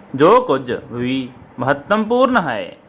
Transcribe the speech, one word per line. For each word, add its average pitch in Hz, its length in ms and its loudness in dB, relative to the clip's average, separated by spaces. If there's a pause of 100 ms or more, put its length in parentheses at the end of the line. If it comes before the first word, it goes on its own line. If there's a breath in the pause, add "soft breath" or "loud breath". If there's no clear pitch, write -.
(140)
ਜੋ 156 260 6
ਕੁਝ 131 320 -4 (200)
ਵੀ 123 360 -4 (300)
ਮਹੱਤਵਪੂਰਨ 220 760 0
ਹੈ, 120 400 -4 (120)